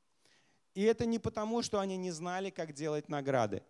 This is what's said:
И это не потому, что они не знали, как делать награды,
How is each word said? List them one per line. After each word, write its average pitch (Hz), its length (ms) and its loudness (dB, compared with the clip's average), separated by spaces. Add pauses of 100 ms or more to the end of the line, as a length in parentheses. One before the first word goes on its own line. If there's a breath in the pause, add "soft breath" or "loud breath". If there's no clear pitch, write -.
(760 soft breath)
И 190 80 -2
это 226 240 4
не 226 120 2
потому, 226 440 -2
что 208 180 0
они 190 160 0
не 185 140 -2
знали, 180 400 -4
как 165 220 -6
делать 151 360 -2
награды, 131 600 2